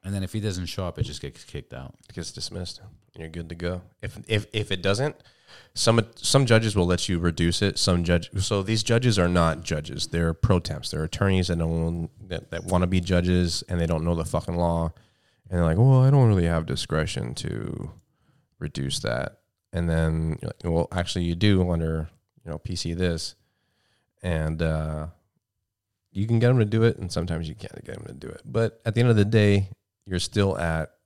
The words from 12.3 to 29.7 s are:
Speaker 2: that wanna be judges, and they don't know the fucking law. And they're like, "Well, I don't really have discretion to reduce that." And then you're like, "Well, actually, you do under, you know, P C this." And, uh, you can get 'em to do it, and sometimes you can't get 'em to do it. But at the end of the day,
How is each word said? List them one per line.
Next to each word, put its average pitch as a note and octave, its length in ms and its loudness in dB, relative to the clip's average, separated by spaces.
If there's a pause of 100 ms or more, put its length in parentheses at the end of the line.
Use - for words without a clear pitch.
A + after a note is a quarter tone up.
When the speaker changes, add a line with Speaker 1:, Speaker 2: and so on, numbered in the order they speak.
Speaker 2:
that E2+ 140 -8
wanna F2+ 240 2
be F#2 120 2
judges, F2+ 680 2
and F2 100 -2
they E2+ 60 0
don't D#2+ 180 -2
know E2+ 120 0
the E2 100 -2
fucking E2 300 -4
law. E2+ 380 0 (560)
And F2+ 100 -2
they're E2+ 40 2
like, E2 140 2
"Well, C3 240 6
I C3 80 6
don't C#3 180 6
really F#2+ 200 4
have E2 180 0
discretion C#2+ 720 -4
to - 560 -8 (680)
reduce C#2 440 -6
that." B1 400 -6 (300)
And E2+ 160 -2
then D#2+ 540 0
you're D#2 80 -6 (140)
like, E2+ 100 0
"Well, E2+ 180 2
actually, F2 340 -2
you E2+ 100 0
do F#2 340 4
under, D#2+ 400 -2 (340)
you E2 60 -16
know, D#2 80 -8
P - 180 -10
C E2+ 180 -6
this." E2+ 420 -4 (880)
And, D#2+ 360 -2
uh, D#2 480 -4 (1040)
you G2 140 -4
can A#2 140 2
get A#2+ 100 4
'em B2+ 100 4
to A2 60 4
do A2 160 2
it, A#2 160 4
and F2+ 140 -8
sometimes E2 360 -4
you D#2 60 -8
can't - 320 -16
get - 120 -12
'em - 80 -14
to - 80 -14
do - 140 -14
it. - 160 -16
But A2+ 420 -4
at A2 100 -2
the A#2 60 2
end A#2+ 100 6
of A2 60 6
the G2+ 80 6
day, G#2 440 4 (360)